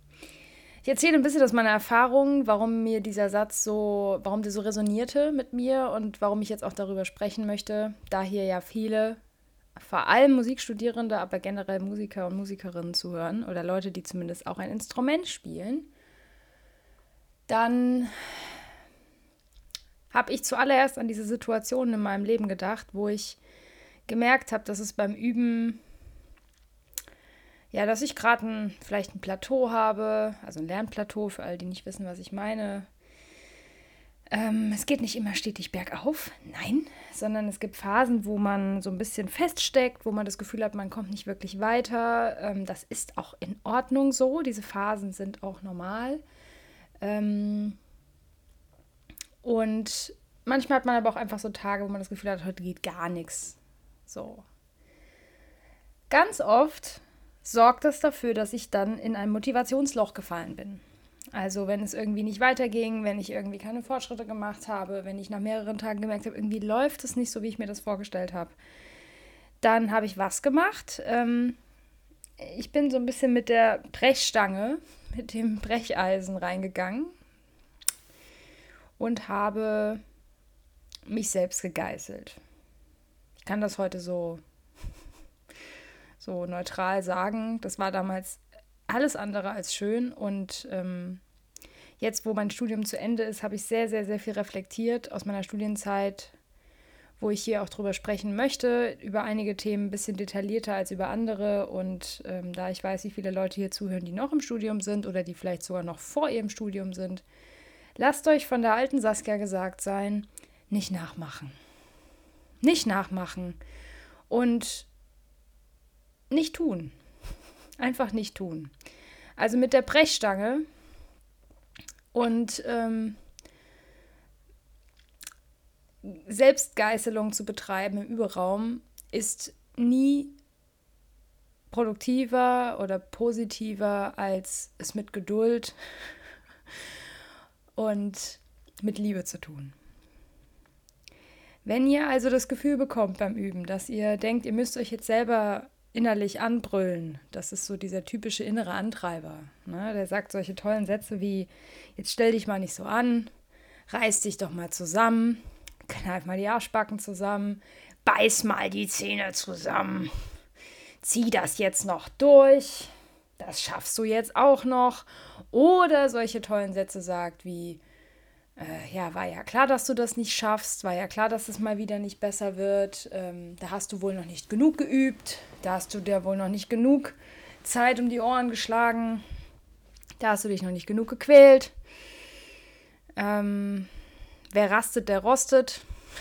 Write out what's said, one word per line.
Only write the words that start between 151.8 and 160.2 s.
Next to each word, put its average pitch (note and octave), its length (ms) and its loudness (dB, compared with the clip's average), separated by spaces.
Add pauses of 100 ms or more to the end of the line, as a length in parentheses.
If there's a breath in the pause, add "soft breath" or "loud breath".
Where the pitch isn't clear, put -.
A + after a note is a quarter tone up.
„Jetzt - 160 -6
stell A3+ 220 4
dich G#3+ 120 0
mal G3 140 -2
nicht F#3 160 -6
so F3+ 80 -10
an, A#3 480 2 (580 soft breath)
reiß A3 320 2
dich G3+ 160 -2
doch E3+ 140 -4
mal F3 180 -8
zusammen, A3+ 720 2 (460 loud breath)
kneif F3+ 380 -4
mal F#3 120 -4
die G3 100 -2
Arschbacken G#3+ 520 -2
zusammen, G3+ 640 -4 (420 loud breath)
beiß G#3+ 380 6
mal G3 260 0
die G3+ 180 -2
Zähne G3+ 460 -4
zusammen, F#3+ 800 -2 (880 loud breath)